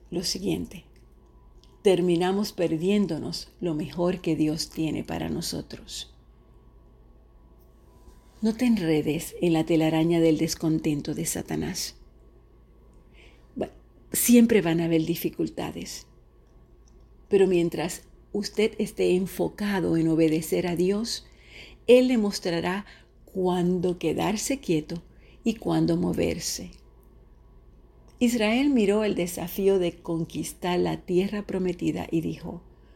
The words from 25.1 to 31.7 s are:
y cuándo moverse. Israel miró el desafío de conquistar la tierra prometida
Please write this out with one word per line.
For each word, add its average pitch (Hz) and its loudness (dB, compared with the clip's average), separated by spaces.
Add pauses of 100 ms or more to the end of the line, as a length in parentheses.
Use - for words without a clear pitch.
y 226 0
cuándo 165 0
moverse. 175 -2 (1500)
Israel 240 2
miró 214 4
el 202 0
desafío 175 0
de 175 -2
conquistar 170 -4
la 175 -2
tierra 196 -2
prometida 180 -4